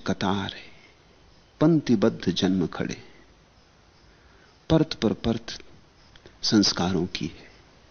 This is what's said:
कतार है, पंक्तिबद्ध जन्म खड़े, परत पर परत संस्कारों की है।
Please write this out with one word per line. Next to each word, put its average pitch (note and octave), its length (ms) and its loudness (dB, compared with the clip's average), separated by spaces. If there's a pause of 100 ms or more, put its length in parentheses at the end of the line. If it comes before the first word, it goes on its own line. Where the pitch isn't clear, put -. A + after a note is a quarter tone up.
कतार F#2+ 480 -4
है, - 100 -16 (960)
पंक्तिबद्ध A#2+ 720 2
जन्म F#2 340 0
खड़े, - 360 -8 (1700)
परत D#3 240 4
पर G#2+ 180 0
परत - 460 -4 (840)
संस्कारों F#2 640 2
की - 200 -8
है। - 240 -14 (400)